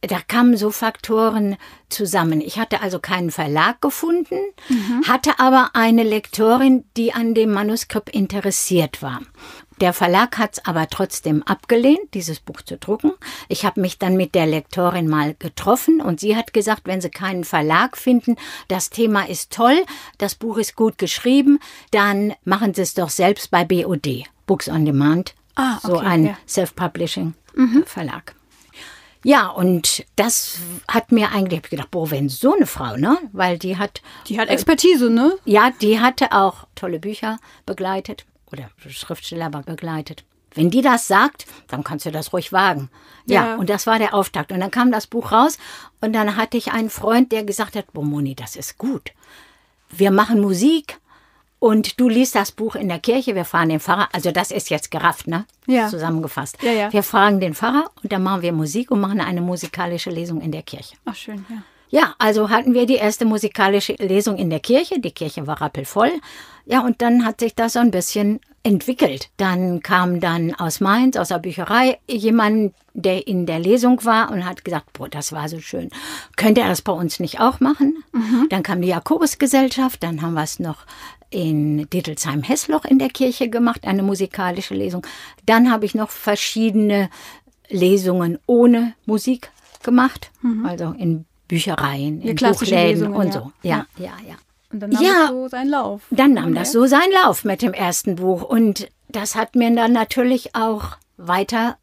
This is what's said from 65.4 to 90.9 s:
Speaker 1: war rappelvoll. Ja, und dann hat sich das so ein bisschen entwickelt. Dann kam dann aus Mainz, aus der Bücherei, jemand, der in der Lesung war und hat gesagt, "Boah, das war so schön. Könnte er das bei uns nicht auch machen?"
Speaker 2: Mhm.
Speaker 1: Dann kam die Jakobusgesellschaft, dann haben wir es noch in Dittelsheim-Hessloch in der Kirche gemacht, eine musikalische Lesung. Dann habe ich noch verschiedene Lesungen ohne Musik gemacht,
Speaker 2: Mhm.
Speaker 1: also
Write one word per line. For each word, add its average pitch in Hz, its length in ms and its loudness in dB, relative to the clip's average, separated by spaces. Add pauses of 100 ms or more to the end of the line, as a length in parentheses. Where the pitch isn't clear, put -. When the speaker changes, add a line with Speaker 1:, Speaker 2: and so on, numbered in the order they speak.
Speaker 1:
war 147 140 -6
rappelvoll. 156 500 -2 (560)
Ja, 254 140 2
und 247 220 -2
dann 240 220 4
hat 220 160 -2
sich 226 140 -2
das 233 200 -2
so 233 40 0
ein 240 140 4
bisschen 208 480 -2 (240)
entwickelt. 202 720 0
Dann 180 440 -2
kam 180 380 0
dann 170 360 -2
aus 165 260 -6
Mainz, 233 360 2
aus 175 120 -2
der 180 100 -2
Bücherei, 196 680 0
jemand, 220 680 2 (200)
der 185 340 -2
in 180 180 -2
der 165 140 -4
Lesung 240 440 4
war 226 280 2
und 180 120 -4
hat 180 200 -10
gesagt, - 300 -8
"Boah, - 140 -12
das 147 240 -10
war 156 160 -6
so 160 120 -10
schön. - 300 -10 (460)
Könnte 214 260 4
er 190 60 0
das 175 140 -2
bei 202 100 -2
uns 170 280 -4
nicht - 180 -6
auch 254 220 2
machen?" 285 420 0 (100)
Speaker 2:
Mhm. 233 380 2
Speaker 1:
Dann - 140 -2
kam 180 180 -2
die 180 60 0
Jakobusgesellschaft, 262 1120 0
dann 165 180 -6
haben 165 140 -4
wir 156 80 -2
es - 160 -8
noch 165 280 -8 (440)
in 151 600 -2
Dittelsheim-Hessloch 160 960 -4
in 269 120 6
der 262 120 0
Kirche 254 400 -2
gemacht, 233 340 -2
eine 196 180 0
musikalische 190 720 -4
Lesung. 185 320 -6 (400)
Dann 233 240 6
habe 214 140 2
ich 196 100 -4
noch 214 160 -4
verschiedene 208 1000 0 (580)
Lesungen 180 800 2
ohne 240 480 4 (100)
Musik 220 460 -2 (340)
gemacht, 247 460 0 (120)
Speaker 2:
Mhm. 226 240 -2
Speaker 1:
also 165 320 -4